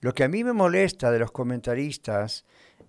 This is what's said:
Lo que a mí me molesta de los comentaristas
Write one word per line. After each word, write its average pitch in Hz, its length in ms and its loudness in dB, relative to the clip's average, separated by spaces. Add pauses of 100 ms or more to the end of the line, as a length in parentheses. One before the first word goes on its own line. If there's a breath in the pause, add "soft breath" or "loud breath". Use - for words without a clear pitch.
Lo 123 140 -2
que 139 100 2
a 131 40 2
mí 196 140 -2
me 247 120 0
molesta 185 560 2
de 117 80 4
los 113 140 -2
comentaristas 120 1120 -4 (420 soft breath)